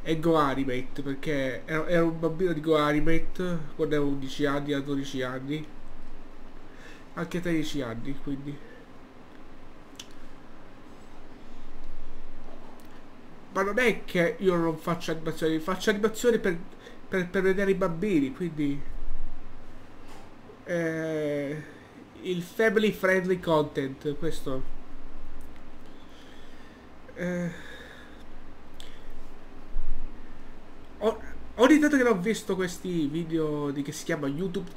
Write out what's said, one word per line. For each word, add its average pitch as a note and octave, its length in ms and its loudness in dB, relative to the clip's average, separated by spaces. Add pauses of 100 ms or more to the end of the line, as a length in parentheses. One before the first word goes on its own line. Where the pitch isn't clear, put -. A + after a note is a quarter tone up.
è D#3+ 180 0
Go E3 180 4
Animate, C3 640 2
perché C3+ 640 -2
ero, D#3 220 -2
ero E3+ 180 6
un D#3+ 140 0
bambino E3 340 0
di D3+ 80 -2
Go D#3 160 4
Animate D#3+ 840 6 (160)
quando D3+ 200 0
avevo C#3+ 160 4
undici C3+ 340 0
anni, C#3+ 280 0
a C#3 60 0
dodici C#3 420 -4
anni, C3 440 -4 (1500)
anche E3+ 260 -4
tredici D#3 400 0
anni, A#2 420 -4
quindi. C#3+ 340 -4 (4000)
Ma F#3+ 120 2
non G#3 160 2
è A#3 260 2
che E3+ 340 2
io F#3 160 4
non E3 220 2
faccio E3+ 340 -2
animazioni, D#3+ 480 0
faccio F3+ 300 0
animazioni G#3 480 2
per, F3 200 2 (520)
per, F#3 180 0
per F#3+ 140 0
vedere F#3+ 300 4
i F#3 40 6
bambini, E3+ 580 2
quindi, D3+ 460 -2 (1800)
eh, D#3 1000 -2 (580)
il F3+ 200 -4
family G#3+ 500 4
friendly F#3 480 2
content, D3 800 0
questo. - 580 2 (2500)
Eh, F3 360 -4 (3500)
ho, A3 220 0 (340)
ogni C4+ 240 8
tanto D4 180 4
che B3+ 60 4
ho A3+ 160 4
visto G3 360 0
questi F3+ 520 -2
video D#3 640 -2
di, C#3+ 100 -4
che D3 100 -6
si - 120 -10
chiama D3+ 240 -2
YouTube F3 500 -4